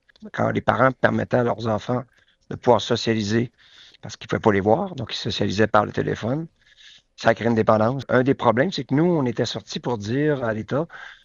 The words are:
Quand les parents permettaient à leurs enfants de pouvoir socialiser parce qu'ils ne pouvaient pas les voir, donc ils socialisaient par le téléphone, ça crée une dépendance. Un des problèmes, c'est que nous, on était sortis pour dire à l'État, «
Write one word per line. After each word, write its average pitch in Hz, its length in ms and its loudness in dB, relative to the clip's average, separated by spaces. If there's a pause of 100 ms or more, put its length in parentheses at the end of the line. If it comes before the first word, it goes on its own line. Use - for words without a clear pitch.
(320)
Quand 113 160 -2
les 113 140 -2
parents 120 300 2
permettaient 110 440 0
à 123 80 2
leurs 117 220 -4
enfants 120 380 -2 (440)
de - 80 -10
pouvoir 117 240 4
socialiser 113 720 0 (480)
parce - 160 -14
qu'ils - 80 -18
ne - 40 -14
pouvaient 104 120 -2
pas 110 120 4
les 98 80 2
voir, 98 340 2
donc - 180 -8
ils - 60 -8
socialisaient 104 480 -2
par 104 180 4
le 101 80 -6
téléphone, 107 540 -4 (720)
ça 117 160 4
crée 107 120 -4
une 117 80 2
dépendance. 110 560 2
Un 131 120 4
des 131 120 2
problèmes, 123 360 0
c'est 147 140 -6
que 131 100 -4
nous, 156 120 4
on 170 180 2
était 120 220 -2
sortis - 340 -10
pour 123 160 -4
dire 131 480 -2
à 113 80 -2
l'État, « 127 340 -4 (380)